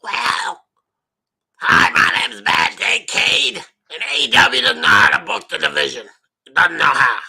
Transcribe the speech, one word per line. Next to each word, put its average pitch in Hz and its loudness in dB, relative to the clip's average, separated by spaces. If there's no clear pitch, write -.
Well, - -6
hi, 87 2
my 82 2
name's 104 -10
Mad 82 0
Dave - -2
Cade, - 0
and - -14
A 285 -2
E 233 -2
W 254 4
doesn't 247 0
know 240 0
how - 6
to - -8
book - -8
the - -8
division. 76 -4
It 135 -12
doesn't 165 2
know 156 0
how. 135 2